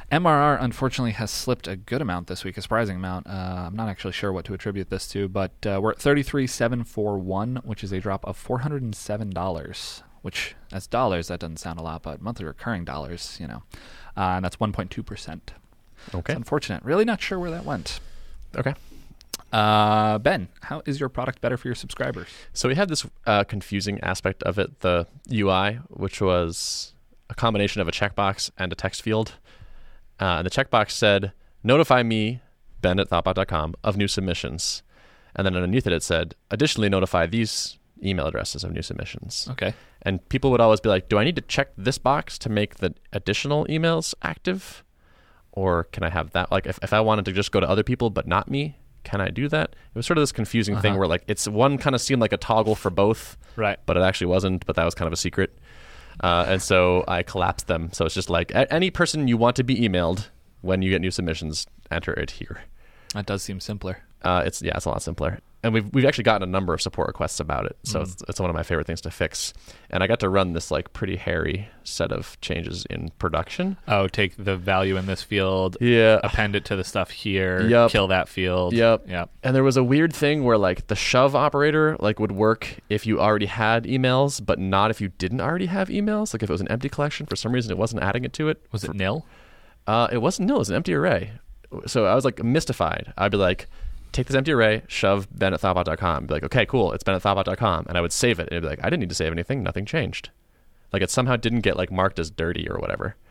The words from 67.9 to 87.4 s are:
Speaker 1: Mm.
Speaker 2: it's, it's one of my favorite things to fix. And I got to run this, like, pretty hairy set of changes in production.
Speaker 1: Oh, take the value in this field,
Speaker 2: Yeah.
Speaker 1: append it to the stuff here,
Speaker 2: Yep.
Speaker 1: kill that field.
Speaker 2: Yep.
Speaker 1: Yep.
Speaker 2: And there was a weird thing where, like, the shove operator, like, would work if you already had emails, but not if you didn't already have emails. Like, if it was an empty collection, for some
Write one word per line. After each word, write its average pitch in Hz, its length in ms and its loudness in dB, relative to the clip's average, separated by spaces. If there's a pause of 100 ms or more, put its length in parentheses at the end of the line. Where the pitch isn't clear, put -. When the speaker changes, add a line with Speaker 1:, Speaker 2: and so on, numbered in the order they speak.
Speaker 1:
Mm. 76 40 -2
Speaker 2:
it's, 92 260 -10
it's 101 100 -4
one 92 100 0
of 82 60 -2
my 80 80 -2
favorite 78 240 -2
things 82 140 -6
to 80 100 -8
fix. - 420 -4 (380)
And 90 120 0
I 98 40 2
got 113 140 2
to 98 80 2
run 95 240 2
this, 80 180 -6
like, 76 220 -2
pretty 92 240 -4
hairy 85 520 -2 (140)
set - 280 -4
of - 300 -8
changes - 480 -6
in 82 200 -6 (100)
production. 92 580 -2 (100)
Speaker 1:
Oh, 98 200 4
take 101 360 -2
the 98 140 0
value 95 400 2
in 92 80 -4
this 95 160 -4
field, 95 580 0
Speaker 2:
Yeah. 113 440 8
Speaker 1:
append 104 320 0
it 101 100 -2
to 104 100 -4
the 95 80 -2
stuff - 280 -2
here, 95 500 0
Speaker 2:
Yep. 117 300 6
Speaker 1:
kill 101 160 4
that 92 220 2
field. 90 440 0
Speaker 2:
Yep. 113 340 4
Speaker 1:
Yep. 90 220 -4 (140)
Speaker 2:
And 131 120 2
there 131 80 6
was 135 140 4
a 131 60 6
weird 147 300 4
thing 147 300 2
where, 120 140 6
like, 92 300 2
the 107 80 -2
shove 135 400 4
operator, 147 640 4
like, 107 200 0
would 107 120 0
work 107 480 2 (100)
if 107 160 -2
you 110 140 2
already 104 280 4
had 110 360 2
emails, 131 600 2
but 98 140 2
not 98 320 4
if 110 120 -2
you 98 80 -2
didn't 92 320 -2
already 170 260 0
have 190 220 0
emails. 214 440 -2
Like, 220 80 -4
if 104 80 0
it - 40 -2
was 90 80 0
an - 80 -4
empty 131 200 -2
collection, 147 380 -4
for - 80 -4
some 113 160 -2